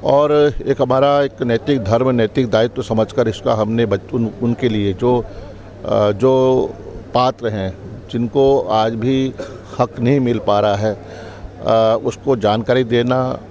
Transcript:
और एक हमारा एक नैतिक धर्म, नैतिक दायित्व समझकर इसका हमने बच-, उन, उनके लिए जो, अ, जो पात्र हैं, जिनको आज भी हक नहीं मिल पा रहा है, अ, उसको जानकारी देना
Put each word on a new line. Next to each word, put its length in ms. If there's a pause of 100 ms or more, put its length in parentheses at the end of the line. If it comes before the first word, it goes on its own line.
और 500 (120)
एक 160
हमारा 400
एक 200
नैतिक 420
धर्म, 260
नैतिक 400
दायित्व 320
समझकर 460
इसका 260
हमने 320
बच-, 280
उन, 180 (100)
उनके 280
लिए 240
जो, 280
अ, 880
जो 540 (480)
पात्र 340
हैं, 300 (340)
जिनको 500
आज 320
भी 400 (460)
हक 200
नहीं 200
मिल 200
पा 200
रहा 160
है, 180
अ, 1120
उसको 320
जानकारी 480
देना 560 (120)